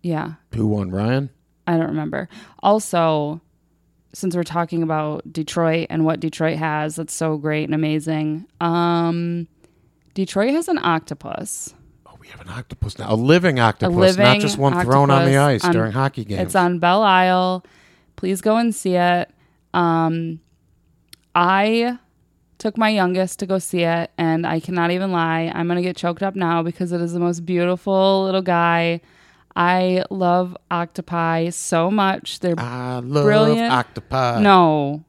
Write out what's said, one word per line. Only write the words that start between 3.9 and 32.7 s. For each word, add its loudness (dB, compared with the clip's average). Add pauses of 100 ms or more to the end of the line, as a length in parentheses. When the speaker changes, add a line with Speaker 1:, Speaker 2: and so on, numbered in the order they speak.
Speaker 1:
since -4
we're -2
talking -2
about -4
Detroit -2
and 0
what 0
Detroit -2
has -4
that's -10
so -2
great -4
and -4
amazing, -2 (160)
um, 0 (680)
Detroit 0
has -2
an 0
octopus. -4 (320)
Speaker 2:
Oh, -20
we -20
have -20
an -20
octopus -12
now. -6
A 2
living 4
octopus, 2
Speaker 1:
A 2
living 4
Speaker 2:
not 6
just -2
one 2
thrown 4
on 4
the 4
Speaker 1:
octopus 2
Speaker 2:
ice 0
Speaker 1:
on 2
Speaker 2:
during 0
hockey -4
games. -4
Speaker 1:
It's -4
on 2
Belle 2
Isle. 2 (500)
Please -4
go 2
and 0
see -2
it. 2 (440)
Um, 0 (960)
I 2 (600)
took -4
my 2
youngest 0
to -4
go 0
see -2
it, 0
and 0
I -2
cannot -2
even -2
lie. -2
I'm -4
gonna 0
get -4
choked -4
up -4
now 0
because -4
it -2
is -4
the -4
most -2
beautiful 2
little 0
guy. 0 (560)
I 2
love 0 (160)
octopi -2
so 0
much. -2
They're -2
Speaker 2:
I -6